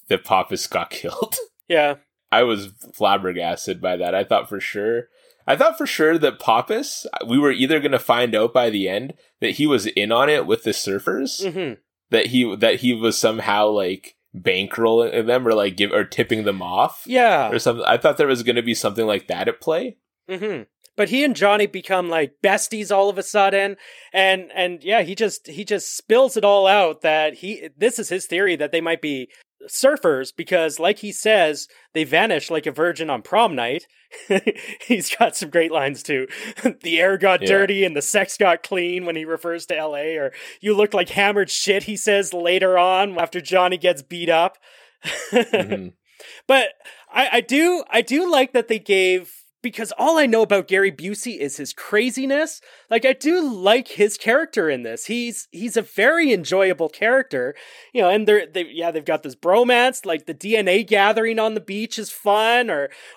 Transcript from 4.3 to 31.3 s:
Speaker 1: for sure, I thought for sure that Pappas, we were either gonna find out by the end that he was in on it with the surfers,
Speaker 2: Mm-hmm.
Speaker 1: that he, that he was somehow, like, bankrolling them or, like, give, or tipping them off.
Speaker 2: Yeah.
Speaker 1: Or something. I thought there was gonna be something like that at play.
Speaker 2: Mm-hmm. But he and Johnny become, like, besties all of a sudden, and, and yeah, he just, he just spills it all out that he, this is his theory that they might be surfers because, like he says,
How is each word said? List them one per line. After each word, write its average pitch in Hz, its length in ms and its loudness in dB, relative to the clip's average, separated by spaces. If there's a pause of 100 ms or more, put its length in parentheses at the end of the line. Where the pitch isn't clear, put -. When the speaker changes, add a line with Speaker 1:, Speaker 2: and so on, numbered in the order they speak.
Speaker 1:
for 101 100 -10
sure, 113 460 -4 (420)
I 139 80 2
thought 311 240 2
for 294 80 -4
sure - 320 2
that 143 220 0
Pappas, 208 680 -2 (200)
we 120 120 2
were 143 140 4
either 135 260 0
gonna 139 220 0
find 120 340 0
out 110 180 2
by 120 160 4
the 101 200 -2
end 110 260 -6 (260)
that 107 120 -2
he 143 140 0
was 120 200 2
in 101 240 -2
on 127 180 4
it 151 160 2
with 101 200 -2
the 110 80 -2
surfers, 104 720 -4
Speaker 2:
Mm-hmm. 165 280 -6 (360)
Speaker 1:
that 113 160 2
he, 120 300 0
that 104 240 2
he 123 140 0
was 110 220 0
somehow, 107 520 0
like, 98 480 -4 (200)
bankrolling 110 920 0
them 123 200 0
or, 113 80 2
like, 101 220 0
give, 101 160 0
or 104 120 2
tipping 113 380 -2
them 98 180 -4
off. 92 460 -2
Speaker 2:
Yeah. 226 440 2
Speaker 1:
Or 117 100 -2
something. 120 260 0
I 117 100 4
thought 147 200 2
there 151 100 4
was 127 160 0
gonna 117 180 0
be 117 140 -2
something 110 320 -2
like 104 220 -2
that - 180 -4
at - 140 -4
play. 190 360 -4 (320)
Speaker 2:
Mm-hmm. 185 360 -8 (320)
But 196 140 0
he 254 140 0
and 269 120 0
Johnny 202 300 4
become, 185 420 -4
like, 160 340 -2
besties 202 520 -2
all 196 140 4
of 190 100 -2
a 196 40 -6
sudden, 196 540 0 (360)
and, 190 400 2
and 180 300 -4
yeah, 202 200 2
he 175 120 -6
just, 202 320 -4
he 170 180 -12
just - 320 -6
spills 247 400 2
it 208 80 -2
all 202 220 6
out 190 360 4
that 156 320 2
he, 180 420 -12
this 220 240 0
is 196 80 -8
his 180 180 -6
theory 180 300 0
that 147 160 -4
they 165 80 0
might 165 200 -2
be 139 280 -6 (400)
surfers 170 680 0
because, 165 420 -2
like 185 200 0
he 208 120 -10
says, 175 560 0 (260)